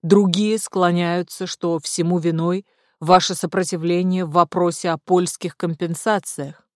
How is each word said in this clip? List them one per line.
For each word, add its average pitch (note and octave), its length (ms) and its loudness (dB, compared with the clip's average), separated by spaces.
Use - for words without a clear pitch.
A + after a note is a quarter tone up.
Другие G3 560 4
склоняются, F3 880 0
что E3+ 340 -4
всему F3 380 -2
виной – E3+ 480 -2
ваше F3+ 360 4
сопротивление F3+ 920 -2
в D3+ 60 -8
вопросе F3 580 0
о E3 80 -2
польских F3+ 580 -2
компенсациях. E3+ 1200 -6